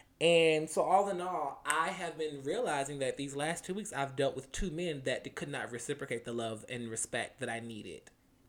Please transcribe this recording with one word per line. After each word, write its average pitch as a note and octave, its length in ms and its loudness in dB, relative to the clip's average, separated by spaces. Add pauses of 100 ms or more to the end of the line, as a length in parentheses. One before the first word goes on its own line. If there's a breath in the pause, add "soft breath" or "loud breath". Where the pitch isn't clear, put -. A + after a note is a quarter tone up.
(200 loud breath)
And D#3+ 500 8
so F#3+ 120 2
all F#3+ 280 6
in F3+ 120 -2
all, D#3+ 440 -2
I D#3+ 240 2
have F3 280 -6
been D3+ 260 -4
realizing D3 560 0
that B2+ 180 0
these C#3 180 -6
last D#3 300 -2
two F#3 100 -6
weeks G#3 180 -8
I've C3+ 220 -2
dealt C3+ 200 0
with - 160 -10
two F#3+ 200 -2
men D#3 340 -4
that B2+ 300 -4
could - 140 -6
not A#2 220 -6
reciprocate C3 540 -6
the B2 80 -6
love A2+ 360 -4
and A#2+ 200 -6
respect - 520 -4
that A#2+ 80 -4
I A2+ 100 -4
needed. G#2+ 420 -10 (480)